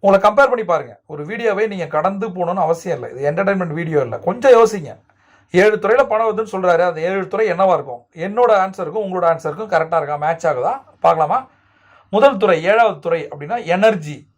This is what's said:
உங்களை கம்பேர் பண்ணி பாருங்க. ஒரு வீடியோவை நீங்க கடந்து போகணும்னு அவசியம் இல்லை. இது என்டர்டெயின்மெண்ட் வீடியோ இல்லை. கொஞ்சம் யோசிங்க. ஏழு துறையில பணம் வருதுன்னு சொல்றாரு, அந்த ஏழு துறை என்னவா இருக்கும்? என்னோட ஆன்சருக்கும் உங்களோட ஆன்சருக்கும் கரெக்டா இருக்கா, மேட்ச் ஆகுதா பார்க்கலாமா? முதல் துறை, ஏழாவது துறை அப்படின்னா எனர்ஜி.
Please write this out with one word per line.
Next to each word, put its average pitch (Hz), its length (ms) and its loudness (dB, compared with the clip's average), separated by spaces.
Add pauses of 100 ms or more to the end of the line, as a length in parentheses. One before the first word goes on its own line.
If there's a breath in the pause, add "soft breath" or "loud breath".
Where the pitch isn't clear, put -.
உங்களை 196 300 4
கம்பேர் 262 180 4
பண்ணி 240 160 -2
பாருங்க. 147 420 -4
ஒரு 151 200 -12
வீடியோவை 214 400 -2
நீங்க 190 200 -6
கடந்து 185 420 -2
போகணும்னு 180 260 -4
அவசியம் 165 480 -2
இல்லை. 117 140 -12
இது 143 140 -2
என்டர்டெயின்மெண்ட் 190 420 -2
வீடியோ 160 280 -2
இல்லை. 117 180 -4
கொஞ்சம் 240 460 6
யோசிங்க. 190 320 -4 (540 soft breath)
ஏழு 202 260 4
துறையில 233 320 2
பணம் 220 180 0
வருதுன்னு 214 240 -4
சொல்றாரு, 180 300 2
அந்த 175 200 0
ஏழு 185 280 -4
துறை 202 240 -2
என்னவா 180 220 2
இருக்கும்? 131 380 -8
என்னோட 208 380 0
ஆன்சருக்கும் 190 540 0
உங்களோட 180 220 -4
ஆன்சருக்கும் 165 440 -4
கரெக்டா 160 260 0
இருக்கா, 147 200 -4
மேட்ச் 165 300 -4
ஆகுதா 156 360 -2 (180)
பார்க்கலாமா? 170 480 0 (600 soft breath)
முதல் 254 260 4
துறை, 185 280 0
ஏழாவது 208 340 2
துறை 165 300 -4
அப்படின்னா 151 360 -10
எனர்ஜி. 170 720 0